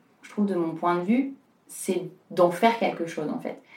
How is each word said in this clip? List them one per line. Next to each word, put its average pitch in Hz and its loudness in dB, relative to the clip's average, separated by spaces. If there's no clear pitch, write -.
je - -20
trouve, 208 -2
de 190 0
mon 165 -2
point 175 0
de 175 -2
vue, 247 2
c'est 175 -4
d'en 175 4
faire 233 4
quelque 170 -2
chose, 160 -6
en - -6
fait. - -10